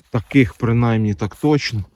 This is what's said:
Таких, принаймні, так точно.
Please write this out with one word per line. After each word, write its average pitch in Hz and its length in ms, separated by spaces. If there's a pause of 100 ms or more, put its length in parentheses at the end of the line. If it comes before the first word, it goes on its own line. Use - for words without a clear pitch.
(120)
Таких, 120 420
принаймні, 113 600
так - 220
точно. 135 500 (100)